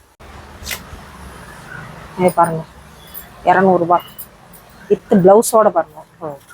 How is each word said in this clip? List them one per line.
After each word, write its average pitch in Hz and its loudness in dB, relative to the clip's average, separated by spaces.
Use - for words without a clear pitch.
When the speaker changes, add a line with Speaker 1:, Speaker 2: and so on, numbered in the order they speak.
Speaker 1:
இதை 180 0
பாருங்க, 165 -2
இருநூறு 180 2
ரூபாய் 175 0
with - -4
பிளவுஸோட 214 4
பாருங்க. 156 -6
Speaker 2:
ஓ, 156 -12